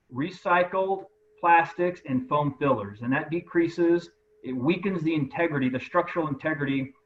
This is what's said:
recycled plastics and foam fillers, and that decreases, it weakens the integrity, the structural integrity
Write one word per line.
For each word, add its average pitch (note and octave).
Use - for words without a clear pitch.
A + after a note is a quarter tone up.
recycled F#3
plastics F3
and B2+
foam D3
fillers, A2
and B2
that D3+
decreases, E3+
it C3
weakens F3
the E3
integrity, C#3+
the B2+
structural E3+
integrity C#3